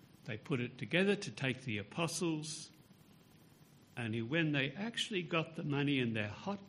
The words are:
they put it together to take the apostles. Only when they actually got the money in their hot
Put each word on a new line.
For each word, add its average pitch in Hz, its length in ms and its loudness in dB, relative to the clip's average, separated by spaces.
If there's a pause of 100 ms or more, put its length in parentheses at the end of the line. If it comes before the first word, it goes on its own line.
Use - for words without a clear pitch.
(260)
they 110 120 -4
put 131 220 -2
it 120 180 -4
together 185 380 4
to 196 160 -4
take 131 340 -2
the 104 140 -2
apostles. 160 920 -2 (1300)
Only 117 240 0
when 151 300 4
they 139 200 4
actually 202 520 -2
got 160 320 0
the 170 80 -4
money 143 360 4
in 113 140 2
their 104 160 0
hot 196 400 -6